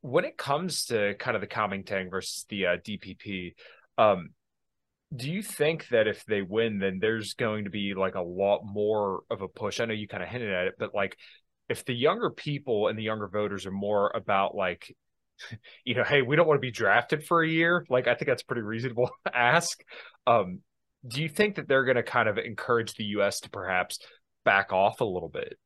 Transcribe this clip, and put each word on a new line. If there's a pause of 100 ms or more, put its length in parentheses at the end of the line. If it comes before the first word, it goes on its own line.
when
it
comes
to
kind
of
the
Kuomintang
versus
the,
uh,
D
P
P, (440)
um, (840)
do
you
think
that
if
they
win,
then
there's
going
to
be,
like,
a
lot
more
of
a
push?
I
know
you
kinda
hinted
at
it,
but,
like, (520)
if
the
younger
people
and
the
younger
voters
are
more
about,
like, (440)
<laughs>
you
know,
"Hey,
we
don't
wanna
be
drafted
for
a
year,"
like,
I
think
that's
a
pretty
reasonable (100)
<laughs>
ask. (440)
Um, (460)
do
you
think
that
they're
gonna
kind
of
encourage
the
U
S
to
perhaps (460)
back
off
a
little
bit?